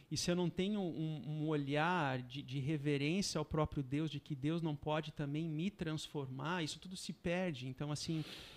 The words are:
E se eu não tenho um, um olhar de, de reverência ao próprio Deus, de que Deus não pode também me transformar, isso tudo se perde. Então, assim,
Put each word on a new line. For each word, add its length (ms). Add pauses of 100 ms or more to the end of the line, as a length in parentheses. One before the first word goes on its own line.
(120)
E 40
se 140
eu 60
não 140
tenho 300
um, 480
um 200
olhar 720
de, 220
de 160
reverência 800
ao 40
próprio 380
Deus, 300
de 80
que 160
Deus 260
não 140
pode 360
também 380
me 220
transformar, 920
isso 160
tudo 160
se 160
perde. 560
Então, 240
assim, 320 (340)